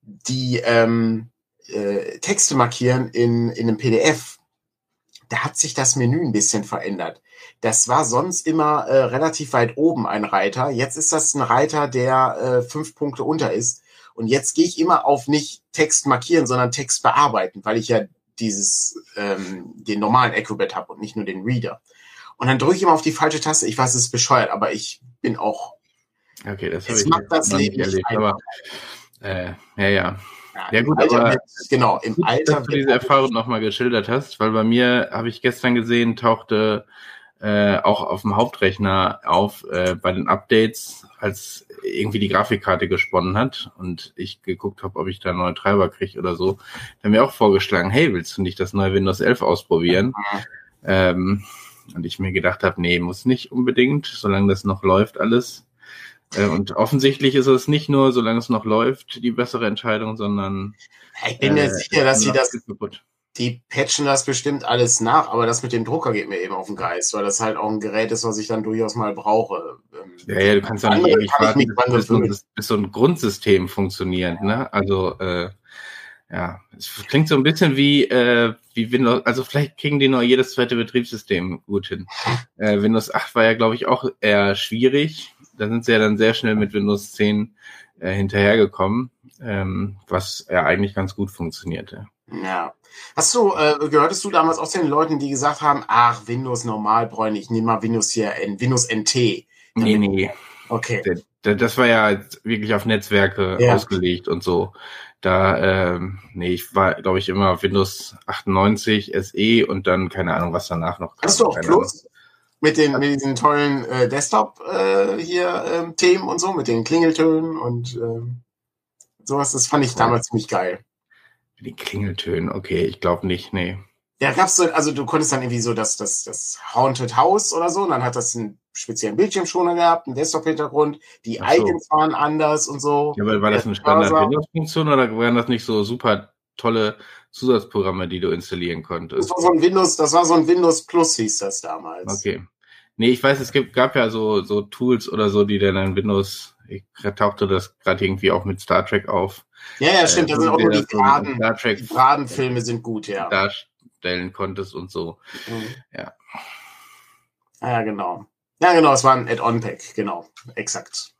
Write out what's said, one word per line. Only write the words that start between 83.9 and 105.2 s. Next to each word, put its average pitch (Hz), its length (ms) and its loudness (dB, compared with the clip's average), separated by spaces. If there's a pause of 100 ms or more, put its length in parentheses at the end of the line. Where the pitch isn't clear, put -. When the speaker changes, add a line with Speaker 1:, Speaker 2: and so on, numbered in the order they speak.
Speaker 2:
eher 101 340 4
schwierig, 131 800 0 (240)
da 104 100 -2
sind 117 180 -2
sie 120 60 2
ja 110 80 6
dann 107 180 4
sehr 110 160 4
schnell 110 220 0
mit 104 180 0
Windows 101 380 -2
zehn, 104 440 0 (440)
äh, 92 120 -4
hinterhergekommen, 101 1000 2 (300)
ähm, 98 560 -4 (100)
was - 420 -6
ja 87 140 0
eigentlich 95 300 0
ganz 95 220 -4
gut 98 160 -6
funktionierte. 85 760 -10 (240)
Speaker 1:
Ja. 90 420 -6 (420)
Hast - 200 0
du, 208 180 4
äh, 151 360 2
gehörtest 151 340 2
du 202 80 -4
damals 165 260 2
auch 156 100 -6
zu 190 120 -4
den 160 80 2
Leuten, 151 320 0
die 139 100 -4
gesagt 143 320 -2
haben, 143 260 2
„Ach, 120 400 2
Windows 120 360 -4
normal 110 440 0
brauche 113 200 -4
ich 107 60 -2
nicht, 101 100 -6
ich - 80 -20
nehme 113 160 0
mal 117 140 0
Windows 113 300 -2
hier, 107 240 -2
N-, 101 240 -6
Windows 123 260 0
N 107 200 -4
T“? 113 420 0 (280)
Speaker 2:
Nee, 113 180 2
Speaker 1:
Damit 104 180 4
Speaker 2:
nee. 95 200 -2 (380)
Speaker 1:
Okay. 113 360 -4
Speaker 2:
Der, 87 160 -2 (220)
der, 104 120 2
das 117 220 -2
war 127 80 4
ja 107 340 4 (240)
wirklich 107 300 -2
auf 101 120 -2
Netzwerke 98 720 0
Speaker 1:
Ja. 120 160 6
Speaker 2:
ausgelegt 90 520 -2
und 85 160 -4
so. 90 300 0 (480)